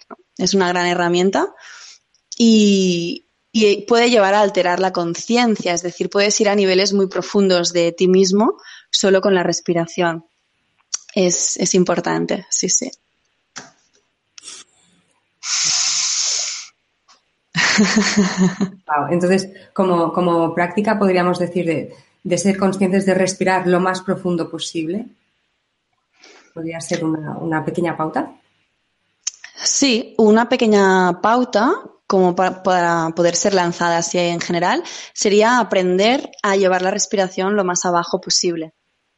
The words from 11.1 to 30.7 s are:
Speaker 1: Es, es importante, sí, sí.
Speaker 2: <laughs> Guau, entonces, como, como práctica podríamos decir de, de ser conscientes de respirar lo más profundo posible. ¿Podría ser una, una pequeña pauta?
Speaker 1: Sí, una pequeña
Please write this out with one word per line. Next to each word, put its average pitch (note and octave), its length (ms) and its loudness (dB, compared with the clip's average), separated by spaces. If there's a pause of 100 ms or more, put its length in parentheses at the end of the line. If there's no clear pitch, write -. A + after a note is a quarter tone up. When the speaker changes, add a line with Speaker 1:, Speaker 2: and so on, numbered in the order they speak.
Speaker 1:
Es, - 440 0
es - 180 -2
importante, E3+ 760 0
sí, - 200 -4
sí. - 220 -4 (4000)
Speaker 2:
<laughs> F#3+ 1120 0
Guau, D3 260 -2
entonces, F3+ 380 0 (240)
como, F3 400 0
como E3+ 400 0
práctica G3+ 460 -2
podríamos F3+ 400 2
decir F3 260 -4
de, D#3+ 300 -4 (280)
de F3 140 -2
ser F#3+ 200 0
conscientes F#3+ 480 0
de F#3+ 80 2
respirar F#3 540 0
lo F3+ 120 2
más F#3 220 -2
profundo F3 480 -4
posible. E3 580 -8 (1500)
¿Podría E3 260 -10
ser E3+ 240 -6
una, D#3 340 -4
una D#3+ 280 -4
pequeña E3 320 -4
pauta? D#3+ 380 -6 (1200)
Speaker 1:
Sí, - 640 0
una A3+ 300 4
pequeña F#3+ 720 2